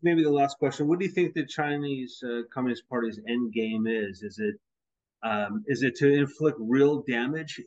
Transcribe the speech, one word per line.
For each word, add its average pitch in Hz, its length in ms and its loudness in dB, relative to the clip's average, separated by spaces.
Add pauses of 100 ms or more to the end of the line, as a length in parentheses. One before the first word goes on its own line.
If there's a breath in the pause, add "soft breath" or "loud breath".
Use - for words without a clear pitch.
maybe 170 200 4
the 151 80 4
last 143 280 2
question, 147 300 0
what 170 100 4
do 190 60 -2
you 185 60 -2
think 175 240 0
the 156 100 -2
Chinese, 143 800 -4
uh, 120 180 -4 (120)
Communist 123 340 -4
Party's 117 400 -4
end 120 240 -2
game 110 340 -2
is? 107 360 -4
Is 104 160 -12
it, 107 160 -2 (760)
um, 104 380 -2
is 123 160 0
it 127 140 0
to 143 140 6
inflict 143 480 2
real 139 480 4
damage 135 600 -4